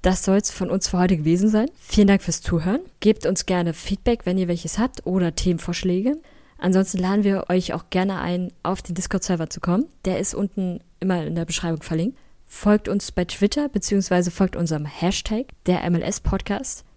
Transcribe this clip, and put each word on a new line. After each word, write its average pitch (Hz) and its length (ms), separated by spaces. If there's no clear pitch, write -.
Das 185 220
soll's 196 280
von - 180
uns 190 180
für 180 100
heute 180 180
gewesen 165 340
sein. 214 260
Vielen - 320
Dank 196 160
fürs - 180
Zuhören. 180 380
Gebt 214 260
uns 185 200
gerne 175 280
Feedback, - 520
wenn 185 120
ihr 185 100
welches 170 320
habt - 260
oder 180 300
Themenvorschläge. 185 840
Ansonsten 185 400
laden 196 260
wir 196 260
euch 185 240
auch - 160
gerne 185 300
ein, 180 320
auf 185 180
den 170 140
Discord-Server 175 540
zu - 100
kommen. 196 260
Der 185 140
ist - 140
unten 185 460
immer 180 240
in 156 120
der 170 100
Beschreibung 165 380
verlinkt. 170 340
Folgt - 440
uns - 220
bei 180 140
Twitter, 277 440
beziehungsweise 185 600
folgt - 240
unserem 156 300
Hashtag, 190 600
der 180 160
M 175 120
L 165 60
S-Podcast. - 840